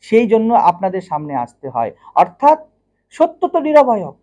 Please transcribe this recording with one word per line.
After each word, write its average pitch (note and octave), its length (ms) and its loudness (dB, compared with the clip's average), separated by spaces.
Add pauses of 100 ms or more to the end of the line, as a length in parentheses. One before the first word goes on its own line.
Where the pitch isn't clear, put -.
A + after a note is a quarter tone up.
সেই A3+ 280 2
জন্য A3+ 260 0
আপনাদের F#3 460 0
সামনে D3+ 360 -8
আসতে B2 320 -8
হয়। A#2 240 -6 (220)
অর্থাৎ C#4+ 520 0 (440)
সত্য E4 380 -4
তো E4+ 120 -2
নিরবয়ব, B3 640 0